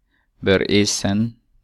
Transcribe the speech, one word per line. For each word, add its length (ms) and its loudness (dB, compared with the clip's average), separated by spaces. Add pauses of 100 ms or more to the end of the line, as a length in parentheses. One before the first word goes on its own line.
(400)
bör 300 0
isen 680 0 (240)